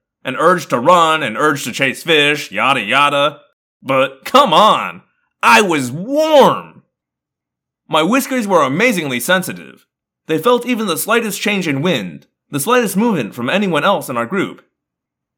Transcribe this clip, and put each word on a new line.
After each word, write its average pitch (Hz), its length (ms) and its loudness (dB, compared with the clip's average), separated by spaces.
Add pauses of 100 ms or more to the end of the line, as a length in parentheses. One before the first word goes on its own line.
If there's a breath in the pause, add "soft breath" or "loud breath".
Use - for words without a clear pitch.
(240)
An 131 120 -8
urge 165 320 0
to 131 120 -2
run, 160 420 4
an 113 160 -6
urge 147 280 0
to 123 60 -6
chase 131 300 -4
fish, 147 500 0
yada 120 300 0
yada. 143 600 0 (420)
But 135 420 -2
come 254 280 4
on, 127 500 2 (400)
I 226 180 6
was 151 300 -2
warm! 202 920 2 (1040)
My 156 140 0
whiskers 240 460 -2
were 175 160 2
amazingly 151 560 -2
sensitive. 113 680 -4 (400)
They 156 120 -2
felt 240 280 0
even 226 220 -4
the 160 100 -4
slightest 214 420 -4
change 196 280 -4
in 135 140 -2
wind, 104 460 -4 (220)
the 139 100 -6
slightest 226 380 0
movement 180 380 -2
from 120 140 -6
anyone 170 340 0
else 170 260 -2
in 123 80 -6
our 117 80 -2
group. 120 400 -6 (720)